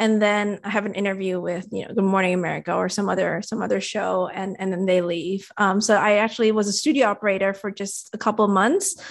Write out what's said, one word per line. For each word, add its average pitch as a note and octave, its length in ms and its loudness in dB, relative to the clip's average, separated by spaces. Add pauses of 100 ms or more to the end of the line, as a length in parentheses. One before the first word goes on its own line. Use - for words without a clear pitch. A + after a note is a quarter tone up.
and A3 200 4
then G#3 440 2
I G#3 60 -6
have G#3 160 0
an G3+ 80 -6
interview F#3+ 460 -2
with, F3 300 -6
you F#3+ 160 -6
know, - 80 -12
Good G3 80 2
Morning F#3+ 320 2
America E3 400 -2
or F#3 140 0
some G3 200 -2
other, F3 340 0
some G3+ 200 -6
other G3 180 0
show, F#3 540 -2
and, F#3+ 240 -8
and F#3+ 140 -4
then F3+ 140 -2
they F#3 160 4
leave. F3 540 -4
Um, G3+ 240 2
so A3 140 4
I G#3 200 4
actually A3 360 2
was G#3+ 160 2
a G3+ 60 -4
studio C4+ 340 2
operator G3 480 0
for G3 160 -8
just - 420 -10
a G#3+ 60 -10
couple G#3+ 300 2
months, A3 520 2 (100)